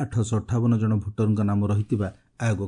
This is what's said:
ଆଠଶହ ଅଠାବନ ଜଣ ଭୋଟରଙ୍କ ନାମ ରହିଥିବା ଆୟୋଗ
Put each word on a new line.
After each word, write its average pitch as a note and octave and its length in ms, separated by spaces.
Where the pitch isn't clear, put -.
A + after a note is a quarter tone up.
ଆଠଶହ A#2 380
ଅଠାବନ A#2 320
ଜଣ A2 100
ଭୋଟରଙ୍କ G#2+ 360
ନାମ G2+ 100
ରହିଥିବା G#2 380
ଆୟୋଗ G#2 220